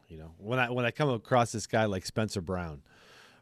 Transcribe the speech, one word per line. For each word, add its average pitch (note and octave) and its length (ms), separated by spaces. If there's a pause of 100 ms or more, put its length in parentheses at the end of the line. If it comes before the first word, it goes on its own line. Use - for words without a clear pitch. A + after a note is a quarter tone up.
You E2 100
know, E2 200
when A#2+ 220
I, A#2+ 100
when B2 160
I A#2 60
come D3 180
across A#2+ 420
this G#2+ 140
guy A2 200
like F#2+ 200
Spencer G#2+ 360
Brown E2+ 420 (580)